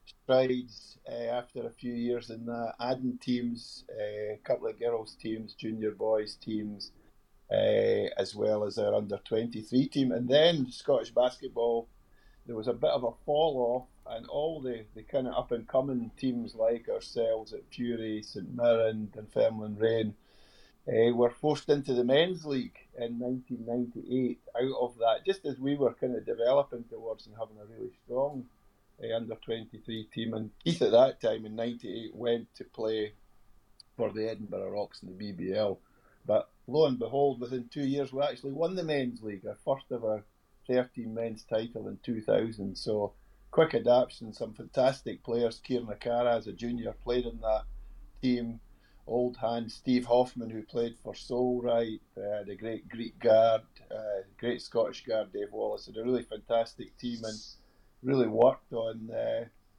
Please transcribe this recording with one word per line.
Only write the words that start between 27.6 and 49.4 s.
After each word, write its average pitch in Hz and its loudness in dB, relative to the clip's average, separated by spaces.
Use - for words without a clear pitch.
really 110 -12
strong, 131 -2
uh, 113 -4
under 113 -4
twenty-three 113 -8
team. 117 -4
And 107 -6
Keith 170 0
at 107 4
that 127 8
time 110 0
in 107 -10
ninety-eight 117 -8
went 117 0
to - -16
play 110 -4
for 110 -2
the 110 -2
Edinburgh 101 -6
Rocks 104 -6
in 95 -14
the 92 -14
B 104 -8
B 92 -4
L. 101 0
But - 2
lo 151 4
and 131 2
behold, 127 0
within 120 -6
two 143 -4
years, 135 -2
we 131 -2
actually 139 -2
won 170 -2
the 185 -2
men's 135 -2
league, 101 -8
our 110 -8
first 135 0
ever 107 -2
thirteen 123 0
men's 113 -6
title 110 -4
in 101 -10
two 113 -4
thousand. 104 0
So 104 -2
quick 156 4
adaptation, 120 4
some 110 -8
fantastic 123 -2
players. 117 0
Kieran 117 -4
O'Cara 120 0
as 110 -6
a 101 -8
junior 113 -6
played 123 0
in 113 -8
that 110 0
team. 120 0
Old 123 0
hand 117 -2